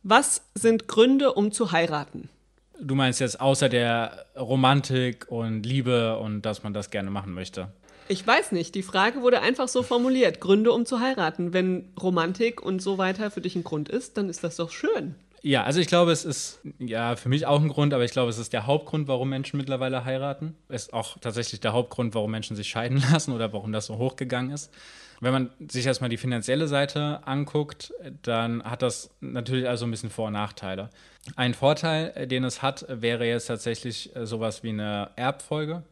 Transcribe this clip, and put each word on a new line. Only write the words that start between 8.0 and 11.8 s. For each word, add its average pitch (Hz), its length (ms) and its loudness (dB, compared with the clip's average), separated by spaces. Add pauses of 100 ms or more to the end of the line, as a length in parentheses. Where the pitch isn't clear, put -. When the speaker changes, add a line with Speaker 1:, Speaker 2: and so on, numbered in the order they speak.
Speaker 1:
Ich 190 180 -4
weiß 269 240 2
nicht, 170 240 -2
die 190 80 -4
Frage 214 400 2
wurde 247 180 6
einfach 254 280 0
so 247 160 0
formuliert. 247 560 2
Gründe, 214 320 6
um 233 120 2
zu 247 140 -2
heiraten. 180 540 0
Wenn 185 400 0 (100)